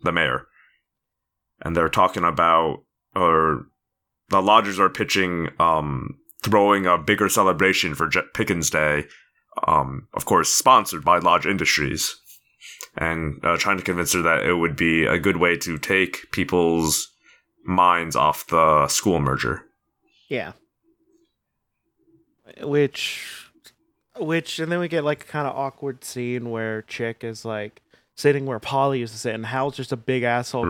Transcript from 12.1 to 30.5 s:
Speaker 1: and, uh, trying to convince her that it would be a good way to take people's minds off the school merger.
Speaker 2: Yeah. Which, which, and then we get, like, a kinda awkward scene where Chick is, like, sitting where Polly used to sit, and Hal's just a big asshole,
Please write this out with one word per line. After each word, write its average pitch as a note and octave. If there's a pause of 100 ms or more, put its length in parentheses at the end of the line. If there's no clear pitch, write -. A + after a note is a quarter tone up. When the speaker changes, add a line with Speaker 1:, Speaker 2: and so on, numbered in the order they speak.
Speaker 1:
and, E2
uh, E2+
trying G2
to F2
convince F2
her F2+
that D#2+
it F2
would E2+
be E2
a C#2+
good F2+
way F2
to E2
take F#2
people's E2 (560)
minds F2
off D2
the D#2+
school E2+
merger. C#2 (640)
Speaker 2:
Yeah. A2 (2000)
Which, - (720)
which, E3
and D#3+
then F3
we F3
get, D#3
like, D3
a -
kinda D3
awkward C3+
scene A#2+
where A2
Chick -
is, A2+
like, G#2+ (360)
sitting C#3
where A#2+
Polly C3+
used A2+
to A2
sit, A2+
and A2+
Hal's C3
just C3
a C3+
big B2+
asshole, A#2+